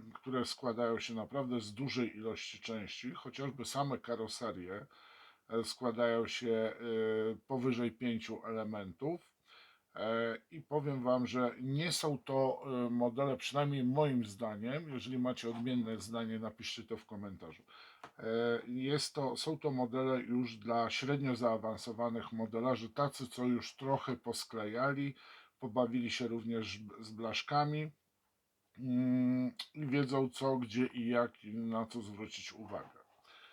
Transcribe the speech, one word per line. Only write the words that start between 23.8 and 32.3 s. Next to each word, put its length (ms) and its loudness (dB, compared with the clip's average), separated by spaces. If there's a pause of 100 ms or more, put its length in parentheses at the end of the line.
posklejali, 1000 -2 (460)
pobawili 500 2
się 180 0
również 500 -2
b-, 220 -14
z 120 -12
blaszkami, 800 0 (880)
mm, 760 4 (220)
i 120 -2
wiedzą 440 4
co, 260 2
gdzie 300 2
i 220 -2
jak, 360 2
i 100 -8
na 320 0
co 140 -6
zwrócić 520 -10